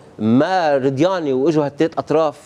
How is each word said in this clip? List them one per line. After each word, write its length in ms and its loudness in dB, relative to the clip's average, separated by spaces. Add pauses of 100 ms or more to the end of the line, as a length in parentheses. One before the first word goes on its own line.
(180)
ما 580 2
رضياني 560 0
وإجوا 320 0
هالتلات 340 -4
أطراف، 480 -2